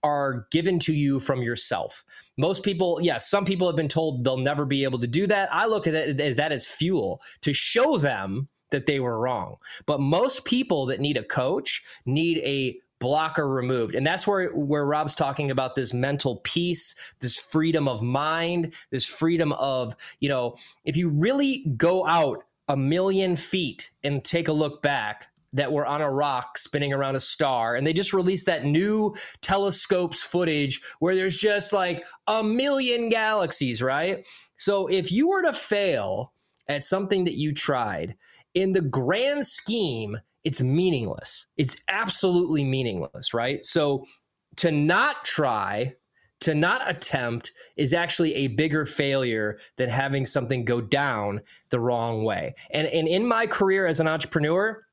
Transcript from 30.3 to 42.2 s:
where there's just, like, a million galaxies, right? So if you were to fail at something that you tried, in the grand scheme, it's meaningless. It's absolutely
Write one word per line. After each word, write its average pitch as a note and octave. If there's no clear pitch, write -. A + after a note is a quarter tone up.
where F3
there's F#3
just, G#3
like, F3+
a A3
million A#3+
galaxies, G3
right? D3
So G3
if F3+
you C4
were F#4+
to E4
fail B2+
at C#3+
something F#3+
that E3+
you D3+
tried, G#2+
in F#3+
the F#3
grand F#3
scheme, A#2
it's C#3+
meaningless. C3+
It's C3+
absolutely F3+